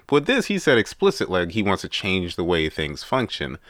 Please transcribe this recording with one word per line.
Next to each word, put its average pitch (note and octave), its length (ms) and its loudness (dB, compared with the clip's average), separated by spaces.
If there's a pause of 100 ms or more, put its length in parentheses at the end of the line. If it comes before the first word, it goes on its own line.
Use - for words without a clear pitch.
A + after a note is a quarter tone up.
But - 80 -2
with D3 100 4
this, A#3+ 200 2
he G3+ 120 -2
said C#3 200 4
explicit, - 520 0
like, F2 220 0
he A2 100 -2
wants G2 200 2
to - 80 -8
change F#2 480 -2
the F2 80 0
way E2 240 2
things D2 340 -6
function. F2 540 -2 (120)